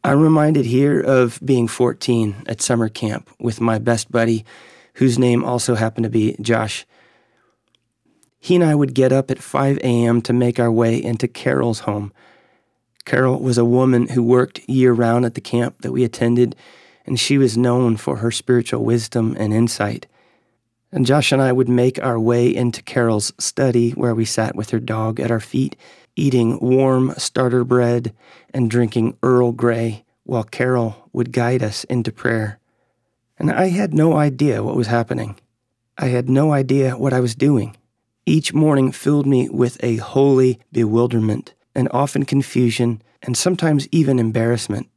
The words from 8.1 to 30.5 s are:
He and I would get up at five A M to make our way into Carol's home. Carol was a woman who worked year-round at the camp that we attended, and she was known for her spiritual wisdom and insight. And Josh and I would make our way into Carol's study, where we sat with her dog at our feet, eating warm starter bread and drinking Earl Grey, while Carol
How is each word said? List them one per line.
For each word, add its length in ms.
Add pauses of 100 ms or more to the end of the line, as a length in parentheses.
He 140
and 100
I 120
would 180
get 180
up 200
at 100
five 380
A 260
M 160
to 100
make 280
our 120
way 320
into 240
Carol's 520
home. 340 (920)
Carol 340
was 180
a 80
woman 440
who 120
worked 480
year-round 560
at 80
the 80
camp 400
that 100
we 120
attended, 520 (520)
and 120
she 200
was 180
known 400
for 200
her 120
spiritual 560
wisdom 540
and 120
insight. 540 (840)
And 160
Josh 240
and 100
I 100
would 160
make 360
our 160
way 360
into 280
Carol's 560
study, 520
where 220
we 100
sat 320
with 140
her 100
dog 400
at 120
our 80
feet, 360 (420)
eating 440
warm 560
starter 480
bread 500 (380)
and 160
drinking 520
Earl 300
Grey, 540 (180)
while 220
Carol 680